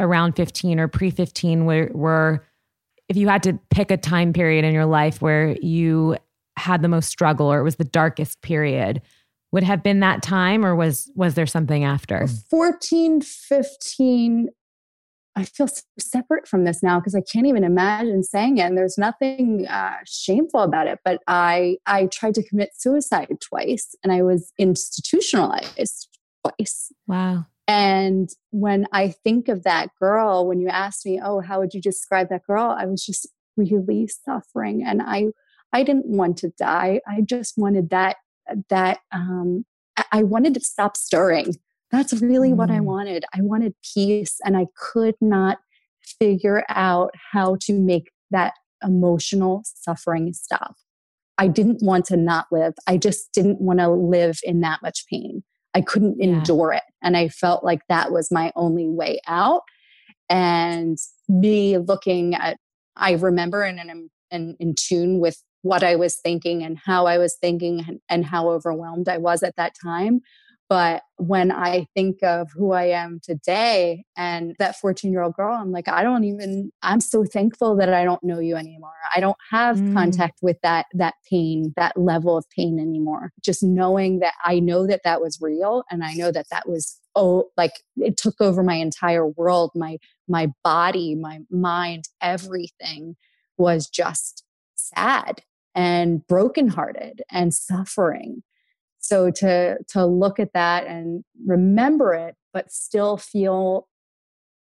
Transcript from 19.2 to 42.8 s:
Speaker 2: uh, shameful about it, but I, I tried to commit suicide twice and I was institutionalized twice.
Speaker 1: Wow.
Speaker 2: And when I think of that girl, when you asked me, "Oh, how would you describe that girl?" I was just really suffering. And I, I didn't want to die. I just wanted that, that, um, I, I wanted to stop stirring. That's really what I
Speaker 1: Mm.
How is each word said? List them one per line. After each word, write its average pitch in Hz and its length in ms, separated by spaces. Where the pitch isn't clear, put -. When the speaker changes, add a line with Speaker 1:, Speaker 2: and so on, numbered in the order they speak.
Speaker 2:
uh, 98 380
shameful - 540
about 160 280
it, - 160
but 180 240
I, 180 480
I 196 200
tried 214 300
to 220 60
commit 202 320
suicide 247 680
twice - 600
and 190 100
I 180 100
was 180 360
institutionalized - 1500
twice. - 480
Speaker 1:
Wow. 185 400
Speaker 2:
And 190 600
when 202 420
I 196 160
think 233 240
of 190 160
that 180 260
girl, 196 460
when 180 140
you 180 80
asked 190 360
me, 190 160
"Oh, 202 200
how 190 180
would 190 160
you 196 60
describe 185 480
that 180 180
girl?" 220 320
I - 80
was 190 180
just - 240
really 208 500
suffering. 220 800
And 208 180
I, 214 280
I 247 100
didn't 269 240
want 180 320
to 175 180
die. 185 520
I 208 140
just 233 360
wanted 202 320
that, 190 280
that, 190 320
um, 180 560
I, 196 160
I 214 100
wanted 226 320
to 247 60
stop - 360
stirring. 165 600
That's 262 220
really 254 300
what 220 180
I 175 80
Speaker 1:
Mm. 208 60